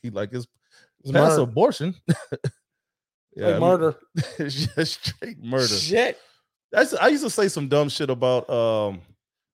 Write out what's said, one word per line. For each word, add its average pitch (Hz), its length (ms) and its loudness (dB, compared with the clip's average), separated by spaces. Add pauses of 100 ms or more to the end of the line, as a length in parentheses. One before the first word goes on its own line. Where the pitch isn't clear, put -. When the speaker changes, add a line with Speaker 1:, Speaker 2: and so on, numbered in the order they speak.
Speaker 1:
<laughs> 123 80 -10
Like, 101 220 -6
it's 123 140 -8 (560)
Speaker 2:
It's 135 80 -8
Speaker 1:
past 156 200 6
Speaker 2:
murder. 156 120 4
Speaker 1:
abortion. 160 520 0 (120)
<laughs> 170 80 4 (1160)
Yeah, 104 120 -4
Speaker 2:
Like 107 100 4
Speaker 1:
I - 40 0
mean, 170 100 4
Speaker 2:
murder. 160 260 2 (100)
Speaker 1:
<laughs> - 100 -20 (240)
it's 143 360 -4
just - 300 -4
straight - 360 -12
murder. 127 240 -2
Speaker 2:
Shit. 208 520 0 (580)
Speaker 1:
I 208 60 6
used 277 100 0
to, 143 120 -4
I 226 40 6
used 294 160 2
to 226 60 -4
say 202 180 0
some 143 220 -4
dumb 147 180 2
shit 135 220 -4
about, 127 400 0
um, 110 500 0 (540)